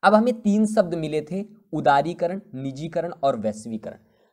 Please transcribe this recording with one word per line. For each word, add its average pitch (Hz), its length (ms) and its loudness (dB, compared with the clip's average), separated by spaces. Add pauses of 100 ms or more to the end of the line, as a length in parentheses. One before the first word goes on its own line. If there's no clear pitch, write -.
अब 202 100 8
हमें 226 280 4
तीन 214 240 2
शब्द 208 300 0
मिले 156 260 -2
थे, 185 240 -8 (280)
उदारीकरण, 156 680 0 (140)
निजीकरण 151 560 -6
और 131 280 0
वैश्वीकरण। 110 580 -6 (360)